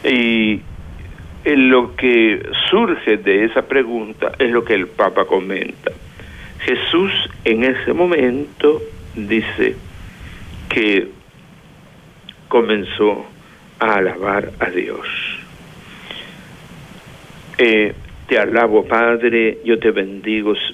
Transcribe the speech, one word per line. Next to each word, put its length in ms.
Y 560
en 260
lo 260
que 500
surge 480
de 300
esa 160
pregunta 760
es 120
lo 140
que 100
el 140
Papa 360
comenta. 680
Jesús 540
en 180
ese 300
momento 880
dice 640
que 400
comenzó 760
a 160
alabar 640
a 120
Dios. 360
Eh, 380
"Te 120
alabo, 480
Padre, 800
yo 140
te 120
bendigo 640